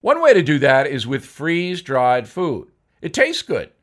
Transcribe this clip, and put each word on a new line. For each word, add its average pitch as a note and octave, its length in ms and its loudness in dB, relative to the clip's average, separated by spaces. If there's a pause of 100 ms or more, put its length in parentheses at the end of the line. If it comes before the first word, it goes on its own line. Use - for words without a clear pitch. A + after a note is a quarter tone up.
One C#4+ 200 0
way D4+ 140 6
to F#3 80 4
do D3 160 0
that C3+ 280 4
is C3 200 -6
with C3 180 -6
freeze-dried D3 1000 -2
food. C#3+ 460 -8 (280)
It - 140 -10
tastes D#4+ 280 0
good G#2 280 -6 (120)